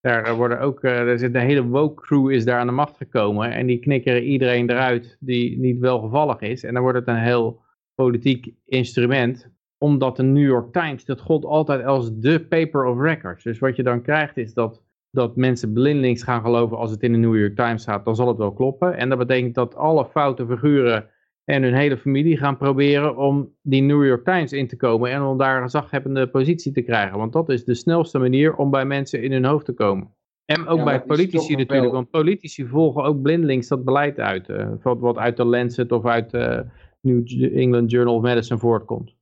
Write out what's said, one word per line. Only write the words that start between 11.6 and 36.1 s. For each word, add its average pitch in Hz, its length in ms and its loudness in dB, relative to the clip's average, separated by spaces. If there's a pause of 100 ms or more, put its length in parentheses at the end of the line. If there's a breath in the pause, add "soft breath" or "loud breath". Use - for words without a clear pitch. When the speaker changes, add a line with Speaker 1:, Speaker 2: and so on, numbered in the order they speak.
Speaker 1:
als 120 340 -2
de 147 220 2
paper 156 460 0
of 123 140 -2
records. 151 440 -2
Dus 113 140 -6
wat 131 180 0
je 139 60 -4
dan 120 200 0
krijgt 147 340 -2
is 113 180 -8
dat, 113 280 -4 (280)
dat 123 260 -2
mensen 123 360 0
blindelings 127 500 2
gaan 123 200 -2
geloven 117 340 0
als 113 140 -6
het 107 120 -6
in 120 100 2
de 117 60 4
New 113 200 4
York 104 180 0
Times 117 260 0
staat, 101 220 -4
dan 113 120 -2
zal 123 120 2
het 113 80 0
wel 104 160 -2
kloppen. 135 440 -2
En 127 120 -2
dat 131 100 0
betekent 123 360 -2
dat 123 220 -2
alle 151 300 2
foute 135 400 -2
figuren 120 640 0 (360 soft breath)
en 139 180 0
hun 123 120 2
hele 139 220 2
familie 143 400 0
gaan 135 200 0
proberen 143 600 2
om 139 460 0
die 135 200 2
New 143 240 4
York 123 180 2
Times 175 280 0
in 139 160 -4
te 127 80 -12
komen 120 340 2
en 139 120 -2
om 135 160 -2
daar 135 180 2
een 127 60 -2
gezaghebbende 135 680 -2
positie 139 440 0
te 135 100 -2
krijgen. 104 360 -2
Want 113 140 -4
dat 160 160 0
is 123 160 -2
de 123 100 0
snelste 165 440 0
manier 131 380 2
om 139 140 0
bij 135 140 0
mensen 139 380 -4
in 135 100 -2
hun 127 120 2
hoofd 147 200 2
te 127 80 -6
komen. 98 420 -2 (300)
En 156 220 -2
ook 165 120 2
Speaker 2:
Ja, 151 60 0
Speaker 1:
bij - 0 -
Speaker 2:
maar 143 80 2
het 127 100 0
is - 60 -14
Speaker 1:
politici 170 300 2
Speaker 2:
toch 156 100 -2
nog 147 100 0
Speaker 1:
natuurlijk, 135 260 2
Speaker 2:
wel 123 80 2
Speaker 1:
want 127 180 -4
politici 156 560 -2
volgen 143 360 2
ook 143 200 0
blindelings 143 460 2
dat 127 160 -2
beleid 143 340 0
uit, 98 300 -4
eh, 104 200 -6 (140)
wat, 123 180 0
wat 120 160 0
uit 117 200 -2
de 123 80 0
Lancet 120 480 0
of 113 140 -2
uit, 117 280 0